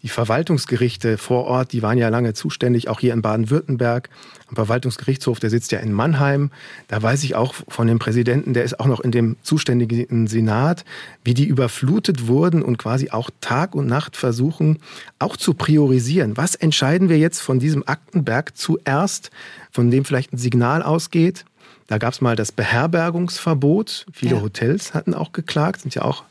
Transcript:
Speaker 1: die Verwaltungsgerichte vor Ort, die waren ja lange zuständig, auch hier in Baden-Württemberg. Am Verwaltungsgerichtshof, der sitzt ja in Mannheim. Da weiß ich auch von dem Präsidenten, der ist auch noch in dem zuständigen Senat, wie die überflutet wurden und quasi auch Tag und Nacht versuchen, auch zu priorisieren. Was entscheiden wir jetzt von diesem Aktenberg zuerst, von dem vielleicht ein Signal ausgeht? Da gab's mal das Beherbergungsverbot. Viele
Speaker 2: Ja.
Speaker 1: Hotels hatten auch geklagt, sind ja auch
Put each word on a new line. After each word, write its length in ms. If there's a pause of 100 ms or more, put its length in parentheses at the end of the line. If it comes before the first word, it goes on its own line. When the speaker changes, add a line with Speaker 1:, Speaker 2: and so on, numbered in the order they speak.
Speaker 1:
die 80
Verwaltungsgerichte 1040
vor 300
Ort, 260
die 80
waren 160
ja 140
lange 240
zuständig, 540
auch 120
hier 140
in 80
Baden-Württemberg. 880 (380)
Am 60
Verwaltungsgerichtshof, 880
der 80
sitzt 240
ja 60
in 140
Mannheim. 580 (380)
Da 140
weiß 220
ich 100
auch 200 (140)
von 180
dem 120
Präsidenten, 540
der 120
ist 160
auch 60
noch 140
in 120
dem 300
zuständigen 840
Senat, 580 (400)
wie 80
die 140
überflutet 840
wurden 340
und 140
quasi 320
auch 220 (100)
Tag 340
und 120
Nacht 280
versuchen, 640 (400)
auch 200
zu 160
priorisieren. 800
Was 180
entscheiden 540
wir 100
jetzt 220
von 180
diesem 300
Aktenberg 680
zuerst, 720 (400)
von 200
dem 140
vielleicht 300
ein 40
Signal 440
ausgeht? 640 (400)
Da 100
gab's 240
mal 160
das 160
Beherbergungsverbot. 1600
Viele 240
Speaker 2:
Ja. 60
Speaker 1:
Hotels 500
hatten 220
auch 180
geklagt, 480
sind 140
ja 80
auch 280